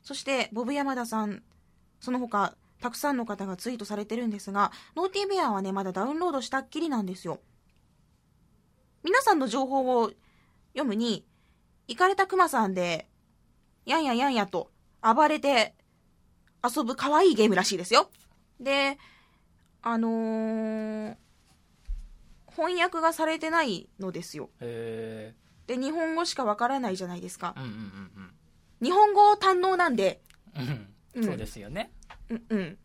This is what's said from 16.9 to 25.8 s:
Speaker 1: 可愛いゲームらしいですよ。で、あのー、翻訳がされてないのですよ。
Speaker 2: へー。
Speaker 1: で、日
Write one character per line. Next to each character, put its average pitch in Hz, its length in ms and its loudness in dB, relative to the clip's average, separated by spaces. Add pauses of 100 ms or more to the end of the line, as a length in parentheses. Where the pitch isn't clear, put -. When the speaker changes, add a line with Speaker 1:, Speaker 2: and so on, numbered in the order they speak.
Speaker 1:
可 285 200 0
愛 349 160 8
い - 40 4
ゲ 220 80 6
ー 226 40 6
ム 196 60 4
ら 180 80 4
し - 100 0
い 180 60 -4
で 175 60 -6
す 220 100 0
よ。 311 160 6 (480)
で、 277 400 0 (840)
あ 233 140 -2
の 226 120 0
ー、 220 1080 -4 (1300)
翻 339 240 -2
訳 349 260 0
が 330 120 4
さ 320 140 0
れ 320 120 0
て 320 120 -4
な 330 120 2
い 208 260 -4 (120)
の 190 100 -6
で 165 120 -10
す - 140 -14
よ。 143 140 -12 (100)
Speaker 2:
へ 113 760 -10
ー。 - 80 -20 (220)
Speaker 1:
で、 247 100 -4
日 269 160 -2